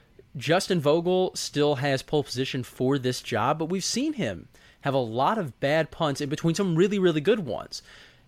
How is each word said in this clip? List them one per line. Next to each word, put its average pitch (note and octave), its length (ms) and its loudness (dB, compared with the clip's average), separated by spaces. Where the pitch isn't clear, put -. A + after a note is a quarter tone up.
Justin D#3 460 0
Vogel E3+ 520 2
still D3 420 0
has C3+ 260 0
pole D3 240 -2
position C3 360 -4
for C3 380 0
this B2 220 -2
job, B2 360 0
but D#3+ 120 -4
we've F#3 160 -4
seen D4 260 -2
him B2 380 -6
have C#3 120 -2
a C#3 40 2
lot C3 400 2
of D#3 240 -6
bad D3+ 300 0
punts C#3+ 280 -2
in D3 80 -4
between D#3 280 0
some F#3 200 0
really, G3 240 4
really E3 220 4
good F#3+ 240 2
ones. - 360 -8